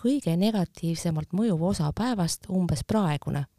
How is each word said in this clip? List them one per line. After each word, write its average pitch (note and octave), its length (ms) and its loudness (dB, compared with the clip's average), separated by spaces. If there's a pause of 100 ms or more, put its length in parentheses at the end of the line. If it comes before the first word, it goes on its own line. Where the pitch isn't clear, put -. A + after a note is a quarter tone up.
kõige A#3+ 340 2
negatiivsemalt E3+ 960 0
mõjuv F3+ 300 2
osa E3+ 300 0
päevast G3+ 580 -2
umbes F3+ 340 0
praegune,“ D3 640 0 (120)